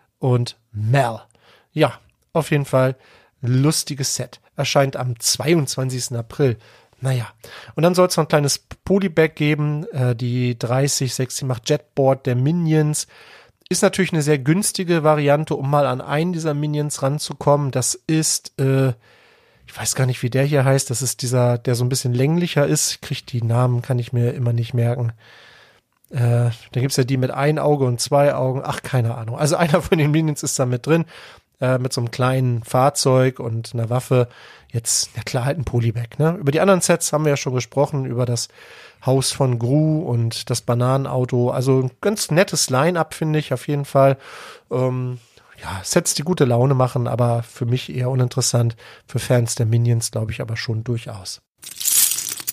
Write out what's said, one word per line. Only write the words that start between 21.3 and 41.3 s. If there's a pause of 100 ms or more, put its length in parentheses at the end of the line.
der
so
ein
bisschen
länglicher
ist.
Ich
krieg
die
Namen,
kann
ich
mir
immer
nicht
merken. (960)
Äh, (220)
da
gibt's
ja
die
mit
ein
Auge
und
zwei
Augen.
Ach,
keine
Ahnung.
Also
einer
von
den
Minions
ist
da
mit
drin, (560)
äh,
mit
so
einem
kleinen
Fahrzeug
und
einer
Waffe. (440)
Jetzt,
na
klar,
halt
ein
Polybag,
ne?
Über
die
anderen
Sets
haben
wir
ja
schon
gesprochen,
über
das (580)
Haus
von
Gru
und
das
Bananenauto.